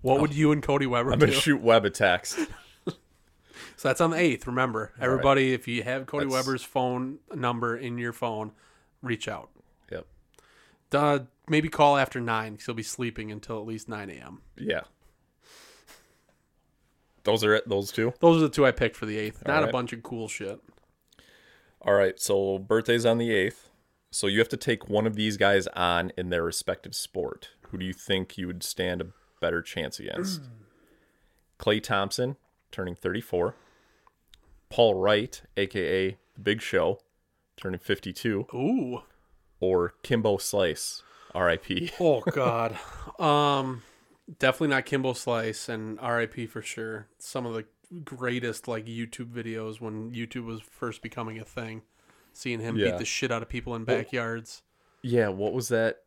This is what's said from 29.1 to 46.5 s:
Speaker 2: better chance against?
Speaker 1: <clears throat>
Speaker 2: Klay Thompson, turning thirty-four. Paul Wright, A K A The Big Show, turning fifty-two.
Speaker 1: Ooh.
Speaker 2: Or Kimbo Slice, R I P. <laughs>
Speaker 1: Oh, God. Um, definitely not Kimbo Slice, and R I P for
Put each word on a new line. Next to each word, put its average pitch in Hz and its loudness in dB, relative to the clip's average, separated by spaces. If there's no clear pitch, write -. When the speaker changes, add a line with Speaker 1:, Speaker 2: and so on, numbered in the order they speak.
Speaker 2:
better 85 0
chance - -8
against? 185 -6
Speaker 1:
<clears throat> - -20
Speaker 2:
Klay 110 2
Thompson, 113 -2
turning 90 -8
thirty-four. 90 -2
Paul 110 6
Wright, 104 0
A 101 0
K 104 -4
A 95 -6
The - -20
Big 104 2
Show, 92 0
turning 92 -8
fifty-two. 101 -4
Speaker 1:
Ooh. 135 -2
Speaker 2:
Or 90 2
Kimbo 110 2
Slice, - -2
R 87 2
I 82 2
P. 101 -4
<laughs> - -16
Speaker 1:
Oh, 151 4
God. 117 0
Um, 143 2
definitely 135 2
not 131 2
Kimbo 131 0
Slice, 113 -2
and 110 -8
R 120 -2
I 113 0
P 113 -10
for 110 -12